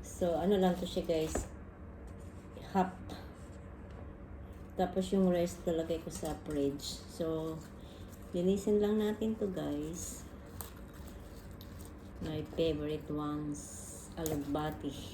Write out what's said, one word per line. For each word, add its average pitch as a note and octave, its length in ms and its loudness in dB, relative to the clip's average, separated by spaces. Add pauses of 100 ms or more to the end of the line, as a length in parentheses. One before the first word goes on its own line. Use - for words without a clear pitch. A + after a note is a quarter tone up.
So, E3+ 320 2
ano F#3 160 6
lang F#3 240 6
to F#3 80 -2
siya - 160 0
guys. D#3+ 480 2 (1200)
Half. F#3 240 4 (1800)
Tapos F#3 320 2
yung F#3+ 160 8
rest F3 400 6
lalagay E3 400 2
ko E3 80 -6
sa D#3 320 -2
fridge. C#3+ 640 2
So, D#3+ 480 0 (720)
linisin G3 480 6
lang G#3 240 6
natin G#3+ 400 2
to G3 80 2
guys. D3+ 720 -2 (2000)
My D#3 320 -2
favorite D3+ 560 2
ones. D3 480 -2 (560)
Alugbati. D3+ 800 0 (200)